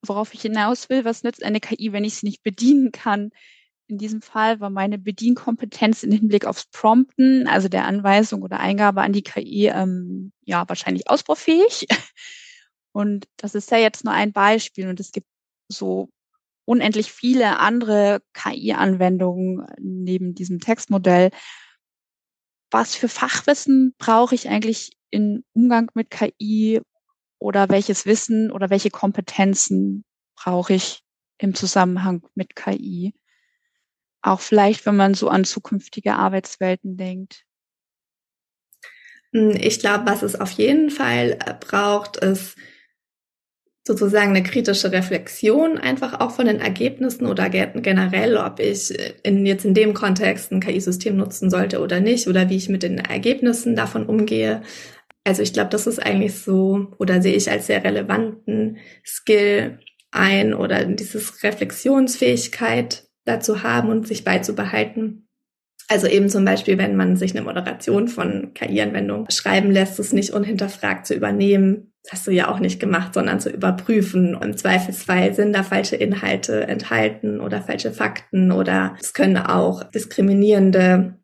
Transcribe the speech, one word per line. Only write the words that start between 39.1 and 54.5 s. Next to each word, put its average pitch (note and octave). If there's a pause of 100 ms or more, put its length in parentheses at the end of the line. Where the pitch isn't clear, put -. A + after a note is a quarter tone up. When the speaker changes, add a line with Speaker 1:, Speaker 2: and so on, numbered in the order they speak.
Speaker 2:
Hm, A3
ich G#3+
glaub, G#3
was -
es G3+
auf F#3+
jeden C#4+
Fall, B3
äh, -
braucht, G#3
ist F#3+ (1300)
sozusagen G3+
eine F#3+
kritische G3
Reflexion G#3+
einfach C4
auch A#3+
von B3
den G#3+
Ergebnissen A#3+
oder F#3
ge-, G3
generell, F#3+
ob -
ich, G3+
äh, -
in, G3
jetzt G3
in G3
dem G#3+
Kontext F#3+
ein F#3+
K-I-System F#3
nutzen F#3+
sollte F#3
oder F3+
nicht A#3
oder F#3
wie F#3+
ich F#3+
mit F#3+
den F3+
Ergebnissen A#3
davon G#3+
umgehe. A3 (600)